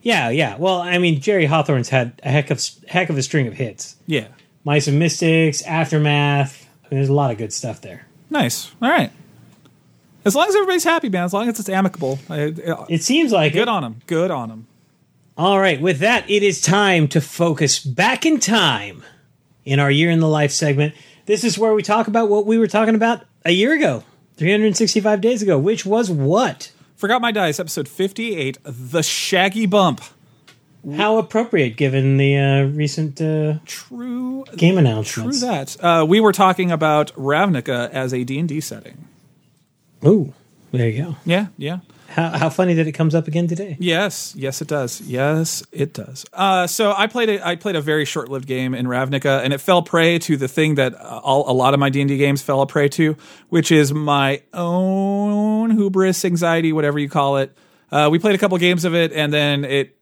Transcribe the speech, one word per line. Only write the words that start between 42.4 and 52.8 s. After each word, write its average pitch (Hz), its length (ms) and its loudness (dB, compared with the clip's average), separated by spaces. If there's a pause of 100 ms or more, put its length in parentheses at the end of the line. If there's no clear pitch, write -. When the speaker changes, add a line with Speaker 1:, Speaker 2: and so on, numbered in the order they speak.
Speaker 1:
funny 180 240 0
that 160 140 2
it 156 60 -6
comes 160 220 0
up 160 140 0
again 170 180 -2
today. 170 320 -6
Speaker 2:
Yes, 180 560 -2
yes, 135 280 -8
it 151 60 -10
does. 139 340 -4
Yes, 147 680 -2
it - 220 -4
does. 127 400 -14
Uh, 185 340 0
so 202 300 0
I 208 120 2
played 226 200 -2
a, 202 180 -2
I 175 100 -2
played 185 200 -4
a 151 60 -2
very 151 240 0
short-lived 135 420 -8
game 131 260 -4
in 123 120 -4
Ravnica, 131 580 0
and 135 80 0
it 139 80 -4
fell 180 220 2
prey 170 380 2
to 151 180 -2
the 131 100 -4
thing 156 280 0
that, 131 180 0
uh, 113 280 -16
all, 139 260 0
a 127 40 0
lot 127 220 4
of 143 60 0
my 139 100 2
D 139 100 -2
and 139 80 0
D 139 80 0
games 139 240 2
fell 139 240 0
prey 143 240 0